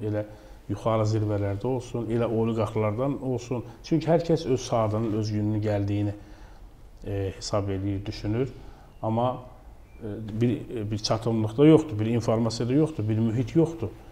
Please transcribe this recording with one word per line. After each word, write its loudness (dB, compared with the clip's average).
elə -2
yuxarı 0
zirvələrdə 0
olsun, -4
elə 2
oliqarxlardan 0
olsun. -4
Çünki 2
hər 4
kəs 2
öz 2
saatının, 2
öz 0
gününün 0
gəldiyini, 0
e, -4
hesab -2
edir, -2
düşünür. -2
Amma, 0
e, -6
bir, 4
e, -4
bir -2
çatımlıq 0
da 8
yoxdur, 6
bir 0
informasiya 0
da 2
yoxdur, 2
bir 2
mühit 0
yoxdur. 2